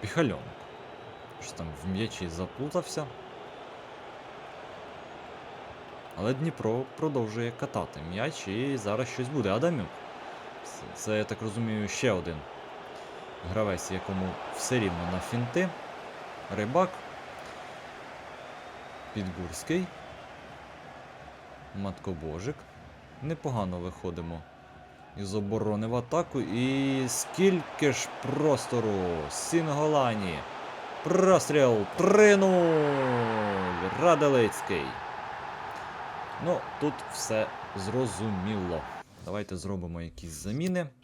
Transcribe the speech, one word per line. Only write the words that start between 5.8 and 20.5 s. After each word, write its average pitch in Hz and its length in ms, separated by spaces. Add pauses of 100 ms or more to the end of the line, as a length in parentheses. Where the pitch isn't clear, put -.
Але 107 180
Дніпро 131 480 (140)
продовжує 117 640
катати 87 400 (100)
м'яч 110 380
і 131 280
зараз 107 320
щось 123 200
буде. 123 240
Адамюк. 127 340 (800)
Це, - 180 (120)
це, 107 240
я 107 60
так 107 180
розумію, 110 460
ще 123 240
один 85 240 (1120)
гравець, 101 400
якому 95 380 (280)
все - 220
рівно 87 340
на 92 80
фінти. 123 480 (880)
Рибак. 135 340 (2250)
Підгурський. 92 720 (1900)